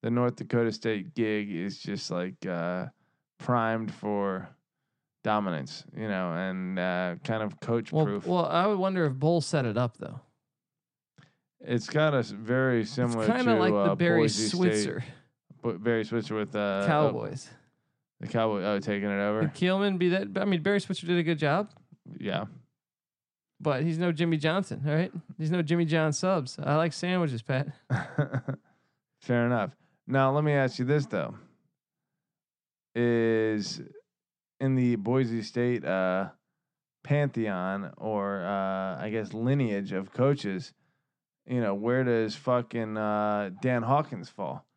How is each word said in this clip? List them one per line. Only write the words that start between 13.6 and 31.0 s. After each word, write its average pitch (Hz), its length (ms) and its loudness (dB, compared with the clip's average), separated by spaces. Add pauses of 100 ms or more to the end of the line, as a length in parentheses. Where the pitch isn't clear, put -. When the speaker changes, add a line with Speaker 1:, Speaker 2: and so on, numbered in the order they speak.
Speaker 2:
the - 180 4
Speaker 1:
uh, 196 40 2
Speaker 2:
Barry 175 260 4
Speaker 1:
Boise 196 260 2
State. 185 100 -2
Speaker 2:
Switzer. 175 460 2 (580)
Speaker 1:
Bo-, 110 160 -2
Barry 113 260 0
Switzer 110 300 -4
with, 107 220 -4
uh, 101 320 0
Speaker 2:
Cowboys. 143 640 0
Speaker 1:
oh, - 40 -20 (680)
the - 60 -8
Cowboy-, 110 360 0
oh, 104 160 0
taking 101 300 -2
it 98 120 0
over. 104 200 2
Speaker 2:
Could 127 120 0
Keelman 190 460 0
be 180 100 4
that? 190 280 0
I 190 80 0
mean, 185 180 2
Barry 196 180 4
Switzer - 240 -6
did 175 140 2
a 165 40 2
good 160 140 0
job. 156 320 2 (500)
Speaker 1:
Yeah. 101 260 -2 (1120)
Speaker 2:
But 147 240 2
he's 160 160 2
no 180 120 2
Jimmy 165 260 2
Johnson, 160 500 0
all 147 80 2
right? 175 160 2 (260)
He's 160 140 0
no 180 100 2
Jimmy 170 240 2
John 156 280 2
subs. 175 480 0
I 143 160 2
like 160 160 2
sandwiches, 175 500 -2
Pat. 139 240 -2 (240)
Speaker 1:
<laughs> - 1300 -6
Fair 120 240 2
enough. 120 300 0 (320)
Now, 135 240 4
let 147 120 2
me 151 100 2
ask 135 260 2
you 123 60 0
this, 143 200 2